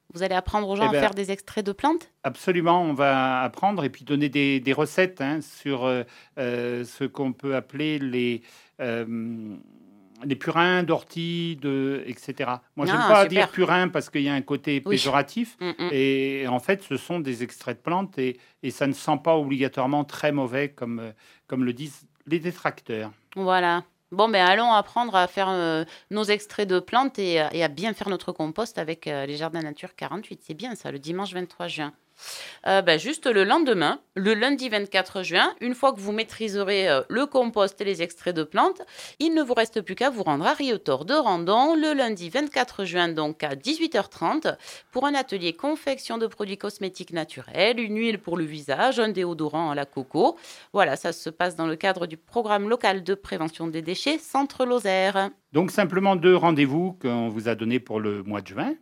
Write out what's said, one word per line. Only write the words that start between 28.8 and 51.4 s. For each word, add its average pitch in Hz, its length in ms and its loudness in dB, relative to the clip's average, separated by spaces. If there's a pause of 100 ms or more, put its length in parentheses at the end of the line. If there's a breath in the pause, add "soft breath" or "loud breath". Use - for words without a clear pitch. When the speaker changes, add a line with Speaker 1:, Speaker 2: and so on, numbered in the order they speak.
Speaker 1:
euh, 143 180 -4
les 143 120 -6
Jardins 160 240 -6
Nature 156 340 -12
quarante-huit. - 500 -12
C'est 165 80 -12
bien 208 220 -12
ça, 147 160 -10
le 139 80 -10
dimanche 180 340 -8
vingt-trois 175 360 -8
juin. 147 240 -8 (760 loud breath)
Euh, 190 140 4
ben, 170 180 4
juste 269 280 -4
le 202 180 6
lendemain, 226 560 4 (120)
le 196 200 2
lundi 254 340 0
vingt-quatre 202 560 -2
juin, 190 380 2
une 247 120 -2
fois 269 200 2
que 196 80 -12
vous 202 100 -4
maîtriserez, 202 800 0
euh, 135 180 4
le 247 180 0
compost 226 540 2
et 214 60 -4
les 190 160 -2
extraits 170 340 -4
de 160 80 0
plantes, 277 380 0 (380 loud breath)
il 330 140 2
ne 320 80 4
vous 247 120 0
reste 226 260 0
plus 185 160 -6
qu'à 254 140 2
vous 226 140 -4
rendre 151 220 0
à 254 60 4
Riotor 196 540 0
de 226 80 0
Randon 233 640 4
le 302 180 2
lundi 220 360 -2
vingt-quatre 254 540 -2
juin, 175 240 0
donc 156 340 -4
à 143 140 -4
dix-huit 311 400 -4
heures - 140 0
trente, 226 380 -2 (440 loud breath)
pour 254 140 -2
un 294 80 0
atelier 202 400 -2
confection 269 640 -4
de 226 100 -2
produits 202 300 -8
cosmétiques 190 560 -8
naturels, 170 640 -2
une 214 160 -4
huile 220 240 0
pour 170 160 -6
le 170 80 -2
visage, 156 560 0
un 220 80 2
déodorant 170 640 -2
à 143 40 -4
la 143 100 -4
coco. 151 500 0 (380 loud breath)
Voilà, 165 240 4
ça 170 160 -4
se - 160 -12
passe 175 260 -2